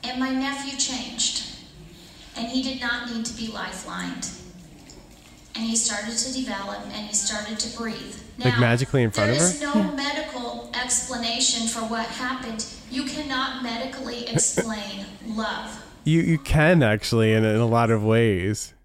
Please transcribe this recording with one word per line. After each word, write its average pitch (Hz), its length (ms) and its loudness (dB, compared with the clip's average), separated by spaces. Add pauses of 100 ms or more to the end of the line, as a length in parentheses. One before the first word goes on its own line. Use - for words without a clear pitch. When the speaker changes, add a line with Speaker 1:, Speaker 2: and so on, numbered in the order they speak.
Speaker 1:
And 254 120 -4
my 262 100 0
nephew 269 480 -2
changed, - 680 -2 (880)
and 233 120 -4
he 254 140 0
did 262 180 -4
not 240 300 -2
need 226 160 -4
to - 100 -6
be 226 120 -6
lifelined. 180 800 -8 (1200)
And 226 100 -2
he 226 100 0
started 220 420 0
to 262 180 -2
develop, 208 460 -4 (120)
and 208 140 -8
he - 80 -8
started 214 460 -2
to - 160 -4
breathe. - 400 -6 (220)
Speaker 2:
Like, 226 160 2
Speaker 1:
Now, 117 60 2
Speaker 2:
magically 123 420 4
in 110 80 4
front 107 220 2
of 139 60 4
Speaker 1:
there 170 80 4
is 285 160 0
Speaker 2:
her? 294 40 -2
Speaker 1:
no 285 140 2
Speaker 3:
Yeah. - 120 2
Speaker 1:
medical 269 840 -6
explanation 233 920 0
for 226 120 -4
what 226 260 -2
happened. 247 600 -6 (240)
You 269 140 -2
cannot 269 580 -4
medically 240 680 -6
Speaker 2:
<laughs> 233 40 -6
Speaker 1:
explain 202 760 -2 (220)
love. - 540 -6 (220)
Speaker 2:
You, 160 160 6
you 160 180 4
can 156 440 6
actually 110 500 4
in, 110 120 6
in 107 120 4
a 117 100 4
lot 117 240 4
of 107 140 4
ways. 107 680 4 (100)